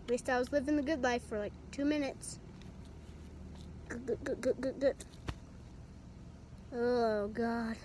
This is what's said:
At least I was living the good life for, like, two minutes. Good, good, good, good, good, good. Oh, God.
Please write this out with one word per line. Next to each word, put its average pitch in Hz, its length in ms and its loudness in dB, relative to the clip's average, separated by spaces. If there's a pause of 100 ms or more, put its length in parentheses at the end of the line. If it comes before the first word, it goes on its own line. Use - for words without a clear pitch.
At - 80 0
least 247 180 2
I 254 80 6
was 247 140 2
living 285 240 4
the 294 80 6
good 277 180 2
life 247 260 4
for, 214 120 -2
like, 208 140 -2 (180)
two 277 120 0
minutes. 285 540 2 (1500)
Good, 240 160 -6
good, 240 180 0
good, 254 180 -2
good, 254 200 4
good, 262 180 0
good. 269 160 6 (1800)
Oh, 233 540 4
God. 226 560 0